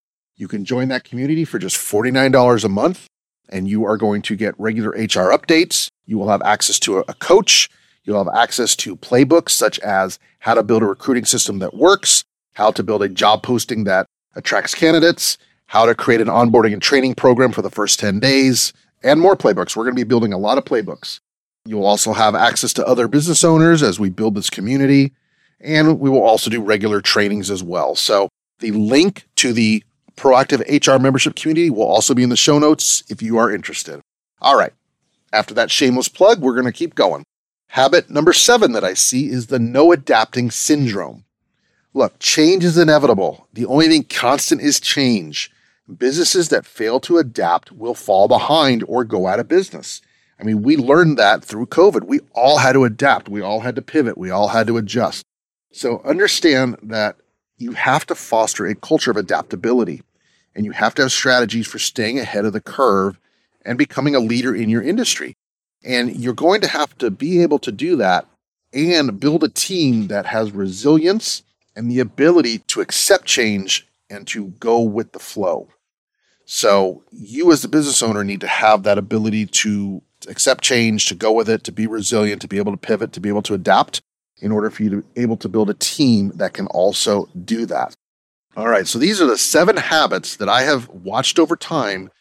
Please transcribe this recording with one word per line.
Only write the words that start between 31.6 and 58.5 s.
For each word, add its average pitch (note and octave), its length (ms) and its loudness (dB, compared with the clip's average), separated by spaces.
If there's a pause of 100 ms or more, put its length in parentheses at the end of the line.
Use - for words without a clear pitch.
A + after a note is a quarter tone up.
will G#2+ 160 -2
also A#2+ 280 2
be B2 80 2
in B2+ 80 2
the A#2 60 0
show D3 220 4
notes - 500 2
if G#2+ 140 -12
you A2+ 160 -2
are A2+ 120 2
interested. E2 500 -10 (400)
All C3 180 4
right. F#2 140 0 (600)
After A2 220 -2
that A2+ 160 0
shameless B2+ 380 0
plug, G#3 320 4
we're B2+ 160 0
gonna B2+ 160 -2
keep E3 220 -8
going. D#2 280 -2 (460)
Habit C3+ 420 2
number D#3 240 4
seven G#3+ 380 4
that G2+ 120 -2
I F#2 80 -2
see B2+ 380 -2
is A#2+ 160 -6
the C3 120 -2
no C3 340 4
adapting B2 580 0
syndrome. G#2+ 760 -4 (680)
Look, C3 240 -2
change E3+ 440 2
is E3+ 140 2
inevitable. C#3 800 2
The A#2 100 -6
only D3 240 2
thing D#3 160 2
constant C3+ 560 -2
is C#3+ 180 0
change. G#2+ 720 -4 (460)
Businesses D#3 540 -2
that C3 160 0
fail A#2+ 340 -4
to E3+ 160 -2
adapt G#2 560 -2
will A2+ 220 -8
fall G2+ 340 2
behind B2+ 580 2
or B2 180 -4
go G2+ 220 -2
out G2+ 140 -2
of A#2 80 -8
business. D#3+ 540 -4 (360)
I - 40 -16
mean, G#2+ 200 -2
we C#3+ 140 2
learned D3 420 4
that G#2 240 4
through A2 240 -8
covid. E3 380 4
We C3+ 160 -2 (140)
all C#3 240 4
had C3 140 4
to C3+ 120 6
adapt. A2+ 460 0
We G#2 100 -8
all G2+ 200 -4
had A#2 160 -8
to B2+ 60 -8
pivot. C3 360 -2
We F#2 120 -8
all G2+ 180 0
had A2+ 180 0
to A#2 100 0
adjust. G#2+ 480 -4 (480)
So A#2 320 -6
understand D3 800 0
that G#2+ 340 -4 (400)
you A#2+ 160 -12
have C3+ 340 -2
to E3+ 80 -6
foster A2 520 -2